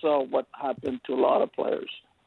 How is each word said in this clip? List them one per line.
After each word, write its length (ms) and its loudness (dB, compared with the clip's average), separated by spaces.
saw 200 2
what 300 -2
happened 540 -6
to 80 -2
a 60 0
lot 200 6
of 140 0
players. 340 -2